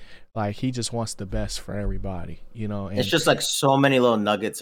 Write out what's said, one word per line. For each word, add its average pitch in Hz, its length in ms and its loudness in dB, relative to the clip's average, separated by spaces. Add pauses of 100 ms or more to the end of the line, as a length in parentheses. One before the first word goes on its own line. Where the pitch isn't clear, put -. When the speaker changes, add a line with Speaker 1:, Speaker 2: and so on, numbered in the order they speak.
(340)
Speaker 1:
Like, 104 220 -2
he 127 140 -2
just 123 220 -4
wants 117 220 -4
the 101 120 -8
best 107 320 -2
for - 160 -8
everybody, 98 680 -4 (120)
you 110 160 -6
know? 101 180 -4
And 101 120 -4
Speaker 2:
It's 127 100 2
just, - 180 2
like, 147 160 4
so 135 340 2
many 139 220 6
little 120 200 6
nuggets 104 440 0